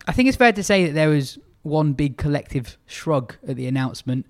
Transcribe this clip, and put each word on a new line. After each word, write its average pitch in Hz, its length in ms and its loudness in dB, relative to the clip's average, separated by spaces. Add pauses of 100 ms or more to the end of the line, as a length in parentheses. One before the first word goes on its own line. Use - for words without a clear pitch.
I 165 60 -2
think 254 160 2
it's 254 100 2
fair 240 140 6
to 196 100 -6
say 185 240 2
that 143 60 -4
there 156 160 2
was 143 300 0 (240)
one 156 300 0
big 143 240 -2
collective 143 680 -4
shrug 139 480 -4 (140)
at 131 80 -6
the 127 100 -6
announcement. 131 640 -4